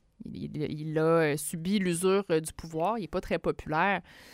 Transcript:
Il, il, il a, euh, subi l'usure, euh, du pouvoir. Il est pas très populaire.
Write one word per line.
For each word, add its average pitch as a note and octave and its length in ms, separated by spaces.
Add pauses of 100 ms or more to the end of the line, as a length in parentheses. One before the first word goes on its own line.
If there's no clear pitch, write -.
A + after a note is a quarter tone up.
(240)
Il, - 200 (120)
il, D3+ 240
il D#3 180
a, D#3 40
euh, D#3+ 340
subi F3 420
l'usure, F#3 520
euh, D#3+ 100
du D#3+ 140
pouvoir. E3 440
Il G3+ 60
est - 40
pas F#3 120
très - 180
populaire. E3+ 640 (340)